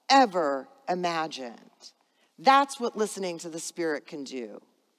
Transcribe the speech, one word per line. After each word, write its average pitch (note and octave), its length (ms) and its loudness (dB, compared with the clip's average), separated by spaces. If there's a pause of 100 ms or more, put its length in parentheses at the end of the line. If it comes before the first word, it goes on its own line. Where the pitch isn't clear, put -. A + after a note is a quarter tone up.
(100)
ever F3 580 4 (180)
imagined. D#3+ 1080 -6 (460)
That's C4+ 400 4
what A#3+ 160 -4
listening F#3+ 440 -4
to E3+ 100 -12
the D#3+ 100 -10
Spirit D#3+ 480 -4
can D3+ 160 -10
do, A#2+ 380 -10 (380)